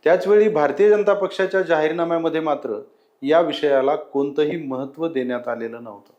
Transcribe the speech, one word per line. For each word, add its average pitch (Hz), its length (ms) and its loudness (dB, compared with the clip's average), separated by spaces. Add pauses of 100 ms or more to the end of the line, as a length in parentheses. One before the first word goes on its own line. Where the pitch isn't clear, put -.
त्याचवेळी 190 460 4
भारतीय 151 400 2
जनता 208 240 4
पक्षाच्या 190 480 -2
जाहीरनाम्यामध्ये 165 760 0
मात्र 139 420 -4 (400)
या 151 200 4
विषयाला 143 540 0
कोणतंही 147 600 -2
महत्त्व 139 500 -8
देण्यात 123 400 -4
आलेलं 117 360 -8
नव्हतं. 101 360 -20